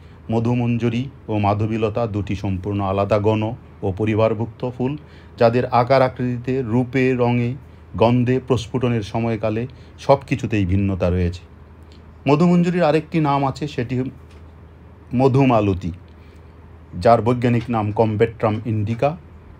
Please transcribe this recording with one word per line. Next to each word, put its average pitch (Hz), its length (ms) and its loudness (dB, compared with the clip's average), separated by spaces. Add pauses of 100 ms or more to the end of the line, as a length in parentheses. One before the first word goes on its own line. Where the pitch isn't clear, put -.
(300)
মধুমঞ্জরি 120 800 -2 (180)
ও 107 100 -2
মাধবীলতা 107 680 0
দুটি 101 300 -4
সম্পূর্ণ 101 440 -4
আলাদা 101 380 0
গণ 107 240 0 (400)
ও 98 100 -2
পরিবারভুক্ত 110 840 -2
ফুল, 131 180 -4 (420)
যাদের 117 280 4
আকার 123 360 4
আকৃতিতে, 127 600 -2
রূপে, 127 520 0
রঙে, 120 400 0 (420)
গন্ধে, 123 500 2
প্রস্ফুটনের 120 560 -2
সময়কালে 113 640 -4 (320)
সব 139 280 4
কিছুতেই 107 400 -2
ভিন্নতা 92 440 0
রয়েছে। 90 300 -2 (880)
মধুমঞ্জরির 175 540 4
আরেকটি 156 380 0
নাম 143 240 0
আছে, 135 240 -4
সেটি 127 360 -4 (1120)
মধুমালতী, 120 800 2 (1080)
যার 117 220 6
বৈজ্ঞানিক 120 460 0
নাম 110 240 -2
কম্বেট্রাম 110 760 0
ইন্ডিকা, 113 500 -2 (440)